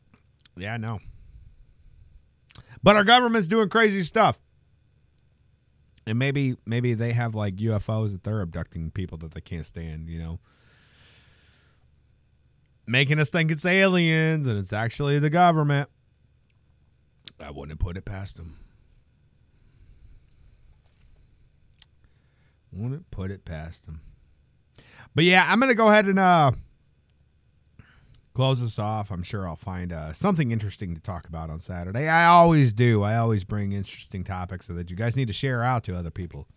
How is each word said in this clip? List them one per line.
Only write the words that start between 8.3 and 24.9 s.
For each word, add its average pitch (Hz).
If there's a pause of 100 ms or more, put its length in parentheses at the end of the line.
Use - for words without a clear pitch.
abducting 82
people 87
that 80
they 82
can't 82
stand, 80
you 82
know. 82 (2500)
Making 139
us 151
think 160
it's 160
aliens 165
and 113
it's 95
actually 127
the 147
government. 151 (1500)
I 73
wouldn't 73
put 90
it 90
past 95
'em. 82 (4000)
Wouldn't 127
put 95
it 95
past 80
'em. 78 (1120)